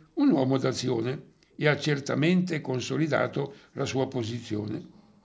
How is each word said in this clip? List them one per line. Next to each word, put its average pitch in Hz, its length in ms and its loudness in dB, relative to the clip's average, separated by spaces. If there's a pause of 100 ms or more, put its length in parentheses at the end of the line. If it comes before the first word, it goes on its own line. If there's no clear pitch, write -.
(160)
un 285 160 4
uomo 135 260 4
d'azione 127 760 -2 (240)
e 151 120 0
ha 147 100 2
certamente 151 840 2
consolidato 131 920 -2 (180)
la 135 120 -4
sua 131 220 0
posizione." 110 800 -6 (380)